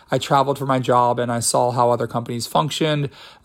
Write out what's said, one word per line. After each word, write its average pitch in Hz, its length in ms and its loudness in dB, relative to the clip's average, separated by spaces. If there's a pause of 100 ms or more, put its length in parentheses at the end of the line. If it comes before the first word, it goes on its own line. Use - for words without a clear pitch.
(100)
I 135 80 0
traveled 139 400 0
for 135 80 -4
my 131 120 2
job 123 400 2
and 120 140 -2
I 120 80 -2
saw 123 300 0
how 120 200 2
other 120 160 0
companies 117 400 -6
functioned. 151 640 -2 (360)